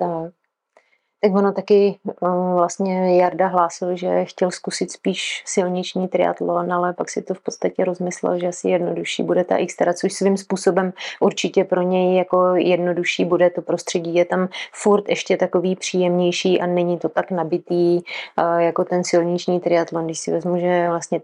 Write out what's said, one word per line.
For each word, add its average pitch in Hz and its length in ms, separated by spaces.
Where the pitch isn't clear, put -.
tak. 175 80
Tak 208 120
ono 202 180
taky, 196 460
eh, - 60
vlastně 185 680
Jarda 175 260
hlásil, 175 500
že 180 280
chtěl 180 260
zkusit - 420
spíš - 540
silniční 180 640
triatlon, 175 640
ale 175 200
pak - 180
si 202 120
to 190 120
v - 60
podstatě - 440
rozmyslel, 180 540
že 175 100
asi 180 220
jednodušší 170 520
bude 175 220
ta 190 120
Xtera, 175 280
což 190 180
svým 196 240
způsobem 185 560
určitě 196 440
pro 180 180
něj 185 340
jako 180 380
jednodušší 175 720
bude. 175 260
To 175 120
prostředí 170 520
je 175 100
tam 185 240
furt 202 360
ještě - 280
takový 185 400
příjemnější 180 840
a 180 60
není 175 320
to 160 100
tak 170 220
nabitý, 175 680
eh, 170 640
jako 170 220
ten 180 200
silniční 175 560
triatlon. 165 440
Když 160 140
si - 140
vezmu, 175 260
že 175 300
vlastně 170 360